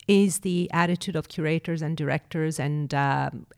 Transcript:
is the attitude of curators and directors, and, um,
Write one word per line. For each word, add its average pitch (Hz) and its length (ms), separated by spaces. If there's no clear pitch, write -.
is 202 320
the 175 340
attitude 175 420
of 156 120
curators 160 560
and 165 120
directors, 151 640
and, 147 320
um, 139 540